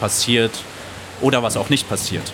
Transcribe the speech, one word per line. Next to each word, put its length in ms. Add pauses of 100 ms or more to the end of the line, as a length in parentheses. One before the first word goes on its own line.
passiert 640 (580)
oder 220
was 140
auch 140
nicht 180
passiert. 460